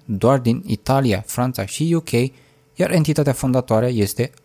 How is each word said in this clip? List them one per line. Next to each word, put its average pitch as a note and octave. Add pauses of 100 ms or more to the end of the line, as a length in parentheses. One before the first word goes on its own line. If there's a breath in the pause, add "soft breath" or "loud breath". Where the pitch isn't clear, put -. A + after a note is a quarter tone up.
doar A#2
din A#2+
Italia, A2+
Franța B2
și E3
U E3
K, D#3+ (640 soft breath)
iar F#3
entitatea D3+
fondatoare B2
este A#2 (140)